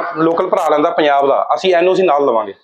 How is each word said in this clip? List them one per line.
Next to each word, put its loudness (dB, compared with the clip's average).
ਲੋਕਲ 0
ਭਰਾ -2
ਲੈਂਦਾ 0
ਪੰਜਾਬ 0
ਦਾ, 0
ਅਸੀਂ 0
ਐਨ 2
ਓ 2
ਸੀ 0
ਨਾਲ 2
ਦੇਵਾਂਗੇ। -2